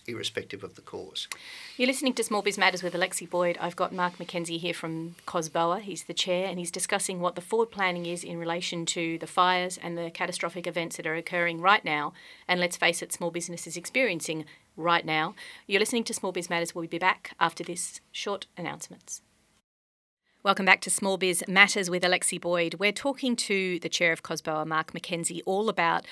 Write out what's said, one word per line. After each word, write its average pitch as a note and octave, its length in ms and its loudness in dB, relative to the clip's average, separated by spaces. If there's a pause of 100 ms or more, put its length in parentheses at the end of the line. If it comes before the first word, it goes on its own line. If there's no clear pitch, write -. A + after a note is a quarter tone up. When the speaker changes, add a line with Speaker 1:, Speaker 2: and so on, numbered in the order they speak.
Speaker 1:
irrespective G2+ 580 -6
of F#2 120 -14
the - 60 -18
cause. - 460 -10 (500)
Speaker 2:
You're B3+ 100 2
listening C4 280 0
to A#3 80 0
Small G#3 180 0
Biz G3+ 160 0
Matters F#3 260 4
with F3 100 -2
Alexi F3+ 340 -2
Boyd. F3 320 2
I've F3 180 -4
got F3+ 160 0
Mark F3+ 240 -2
McKenzie E3+ 420 -6
here E3+ 140 -2
from E3 420 -6 (100)
cosboa. E3+ 540 0
He's G3+ 240 -10
the F3 100 -12
chair, F3+ 340 0
and F3+ 120 -4
he's F3 100 -6
discussing F#3+ 500 -2
what F3 160 0
the F3+ 60 -4
forward A3+ 300 2
planning F3+ 340 0
is F3 180 -4
in E3+ 140 -8
relation E3+ 500 -2
to E3 300 -2
the D#3+ 100 -8
fires F3+ 540 4
and E3+ 160 -6
the E3+ 140 -4
catastrophic F3 560 -4
events E3 300 -4
that E3 100 -6
are D#3+ 80 0
occurring E3+ 460 0
right G3 240 6
now. D3+ 280 -2 (360)
And F3+ 100 2
let's F3 180 0
face F3 240 2
it, F3 120 -8
small F3 180 -2
business E3+ 340 -8
is E3 120 -8
experiencing F3 680 -2 (300)
right E3 300 2
now. D#3 300 0 (320)
You're G3 120 4
listening A3+ 240 2
to A3+ 100 -4
Small F#3+ 200 -2
Biz F3 160 -4
Matters. E3+ 260 0
We'll E3+ 100 -4
be E3+ 140 -6
back F#3 400 2
after - 240 2
this - 380 -8 (100)
short G3+ 340 -6 (120)
announcements. - 640 -10 (1200)
Welcome G3 220 4
back F#3 160 8
to F#3 100 -4
Small G3 260 2
Biz F3+ 300 2
Matters G3 420 6
with F3+ 140 0
Alexi F3+ 360 2
Boyd. E3+ 380 2
We're G3+ 140 4
talking C4+ 460 -2
to F#3 420 0
the E3 100 -6
chair E3+ 220 4
of D#3+ 100 -2
cosboa, D#3 420 -2
Mark D#3+ 280 -2
McKenzie, E3+ 540 -4
all G3 240 0
about E3+ 420 2